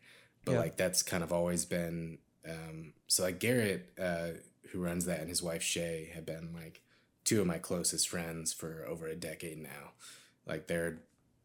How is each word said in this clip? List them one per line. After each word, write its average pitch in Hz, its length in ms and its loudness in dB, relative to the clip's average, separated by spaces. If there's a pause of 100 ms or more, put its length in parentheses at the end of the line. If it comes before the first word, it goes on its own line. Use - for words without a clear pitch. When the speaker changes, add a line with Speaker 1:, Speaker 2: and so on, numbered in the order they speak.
(440)
Speaker 1:
but - 80 2
Speaker 2:
Yeah. 120 60 6
Speaker 1:
like, 82 180 0
that's 92 260 4
kind 87 200 0
of 82 100 0
always 87 320 4
been, 85 540 -2 (260)
um, 80 480 -10 (140)
so, - 160 4
like, 90 160 2
Garrett, 107 600 4
uh, 85 320 0 (400)
who 92 100 -4
runs 87 240 2
that, 85 160 0
and 80 80 -6
his 87 140 0
wife 85 200 -2
Shay 82 520 -2
have 80 120 -8
been, 82 260 -6
like, 82 280 -12 (440)
two 110 160 6
of 92 60 6
my 85 120 2
closest 85 500 0
friends 82 440 -2
for 80 340 -6
over 80 200 -4
a 80 80 -6
decade 80 440 -6
now. 73 340 -12 (520)
Like, 78 220 -4
they're, 85 360 0 (420)